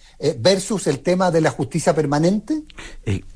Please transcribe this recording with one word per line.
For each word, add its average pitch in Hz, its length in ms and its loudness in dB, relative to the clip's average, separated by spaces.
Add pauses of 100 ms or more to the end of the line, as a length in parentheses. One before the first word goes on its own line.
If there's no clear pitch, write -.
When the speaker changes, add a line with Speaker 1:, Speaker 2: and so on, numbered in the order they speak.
(180)
Speaker 1:
eh, 139 200 -2
versus 185 480 0
el 147 140 0
tema 180 300 0
de 160 100 2
la 156 100 2
justicia 160 440 0
permanente. 170 680 0 (440)
Speaker 2:
Eh, 95 160 -2 (140)